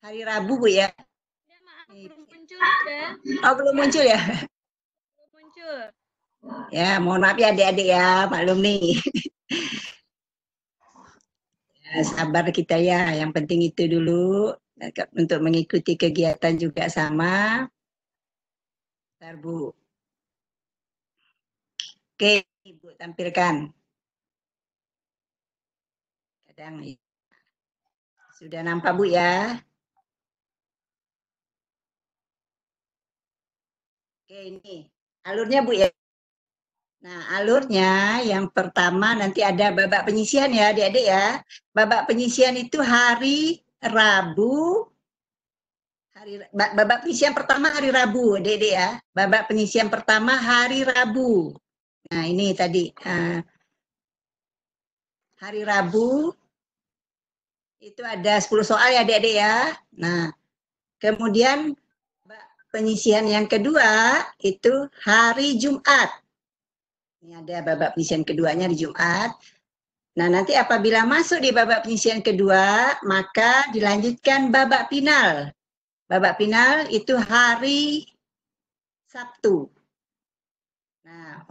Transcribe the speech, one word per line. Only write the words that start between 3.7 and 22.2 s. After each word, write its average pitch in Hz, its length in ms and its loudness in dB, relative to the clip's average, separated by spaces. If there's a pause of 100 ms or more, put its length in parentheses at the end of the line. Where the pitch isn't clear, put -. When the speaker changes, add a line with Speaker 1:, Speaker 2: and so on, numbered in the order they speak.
Speaker 1:
muncul 285 320 2
ya? 214 120 2 (920)
Speaker 2:
Belum 294 240 -20
muncul. 311 420 -16 (920)
Speaker 1:
Ya, 180 320 0
mohon 180 240 0
maaf 196 80 2
ya 226 160 4
adik-adik 190 400 2
ya, 185 400 4
maklum 185 320 0
nih. 196 400 0
<laughs> - 320 -8 (2500)
Ya, 156 160 -4
sabar 165 480 -4
kita 170 240 -4
ya, 175 400 0
yang 156 160 -6
penting 170 320 -2
itu 170 240 -2
dulu 175 640 0 (640)
untuk 165 240 -2
mengikuti 165 560 -2
kegiatan 165 640 -2
juga 165 320 -4
sama. 180 720 -2 (1500)
Bentar, 165 240 -20
Bu. 160 320 -10 (2500)
Oke, 208 320 0 (240)